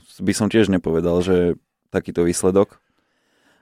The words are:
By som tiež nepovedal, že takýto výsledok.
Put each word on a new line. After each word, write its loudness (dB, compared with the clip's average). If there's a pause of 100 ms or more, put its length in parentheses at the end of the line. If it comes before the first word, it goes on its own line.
(160)
By -4
som -2
tiež 2
nepovedal, 0
že 0 (320)
takýto -4
výsledok. 0 (840)